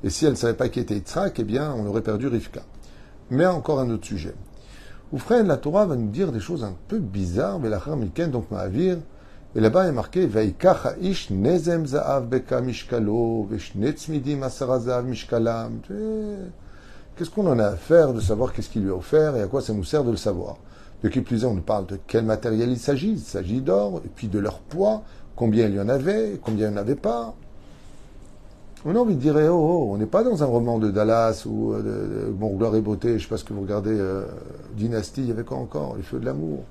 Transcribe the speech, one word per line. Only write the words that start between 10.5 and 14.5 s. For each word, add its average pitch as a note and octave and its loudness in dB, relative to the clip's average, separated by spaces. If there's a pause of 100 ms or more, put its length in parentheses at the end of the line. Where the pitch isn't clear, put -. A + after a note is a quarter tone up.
ha'ish F3 -2
nezem D#3+ 2
za'av C#3 0
beka B2+ 0
mishkalo, A2+ 0
veshne G#2 -2
tzmidim D3 -2
asara C3 0